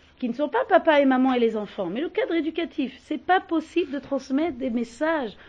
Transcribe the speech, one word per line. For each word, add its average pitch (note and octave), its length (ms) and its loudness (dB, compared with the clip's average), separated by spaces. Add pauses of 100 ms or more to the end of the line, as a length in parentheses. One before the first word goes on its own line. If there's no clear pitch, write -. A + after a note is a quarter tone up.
(200)
qui B3+ 80 -4
ne A#3 60 -2
sont C#4+ 160 -2
pas - 160 0
papa E4 340 4
et C#4+ 60 6
maman C4 280 4
et B3 60 2
les A3+ 160 2
enfants, G#3 300 -4
mais G3 160 -4
le F4 80 -4
cadre A4 240 -2
éducatif, D#4+ 680 -4
c'est - 200 -8
pas F4+ 160 2
possible E4 520 -4
de C#4 80 -6
transmettre C4+ 580 -4
des C4 140 -4
messages B3+ 600 -4 (180)